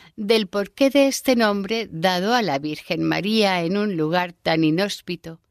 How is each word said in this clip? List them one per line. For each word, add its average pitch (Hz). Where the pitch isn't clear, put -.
del 214
porqué 202
de 277
este 262
nombre 208
dado 180
a 247
la 143
Virgen 151
María 180
en 175
un 208
lugar 175
tan 160
inhóspito. 170